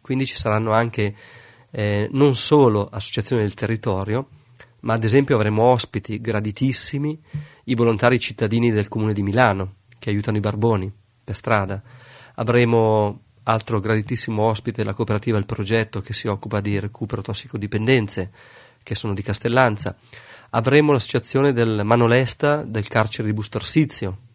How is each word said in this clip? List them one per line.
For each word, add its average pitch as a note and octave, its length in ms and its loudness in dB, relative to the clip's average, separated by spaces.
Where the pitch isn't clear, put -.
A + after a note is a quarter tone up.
quindi C3+ 260 -2
ci - 100 -8
saranno G#2+ 360 0
anche, A2 420 0
eh, G#2 400 -2
non C3+ 220 4
solo A#2 540 4
associazioni A2+ 540 -4
del G2+ 120 -2
territorio, G#2+ 720 -4
ma A2+ 140 0
ad A#2 100 -2
esempio C3+ 300 4
avremo G#2+ 300 2
ospiti A2+ 560 0
graditissimi, C3 1000 -4
i B2 100 -2
volontari A#2 460 4
cittadini A#2 500 0
del G#2 180 0
Comune G#2+ 240 -2
di G2+ 100 -2
Milano, G2 520 0
che - 120 -8
aiutano G#2 260 -2
i G#2+ 40 0
barboni G#2 500 0
per G2+ 100 -8
strada. G2 480 -2
Avremo A2+ 840 2
altro A2+ 320 0
graditissimo G#2+ 640 -2
ospite, A2 420 -2
la G2 100 -6
cooperativa G#2+ 440 -2
Il G2+ 80 -4
Progetto, G#2+ 540 -2
che - 120 -10
si - 160 -6
occupa G#2 320 -4
di G2+ 180 -2
recupero G#2 440 -8
tossicodipendenze, G#2 1080 -2
che - 120 -6
sono G2+ 200 -4
di G2 80 -8
Castellanza. A2 760 0
Avremo C#3+ 420 4
l'associazione C3+ 600 0
del A2+ 320 2
Mano A#2 220 4
Lesta C3 560 2
del G#2+ 260 -6
carcere A2 400 0
di G#2+ 60 0
Busto G#2+ 240 -6
Arsizio A#2 600 -2